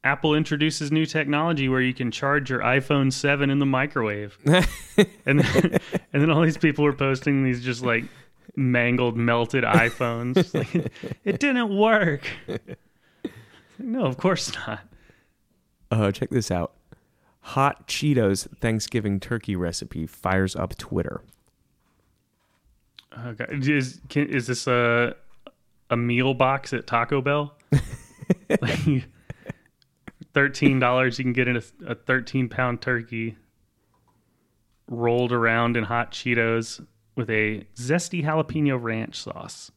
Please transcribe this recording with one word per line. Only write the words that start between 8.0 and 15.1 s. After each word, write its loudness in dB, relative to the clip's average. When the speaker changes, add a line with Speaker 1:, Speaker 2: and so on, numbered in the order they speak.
Speaker 1:
mangled, 2
melted 2
iPhones. 0
Just 2
like, -2
"It -2
didn't 0
work." 2
It's -8
like, -14
no, -2
of 0
course 0
not. -8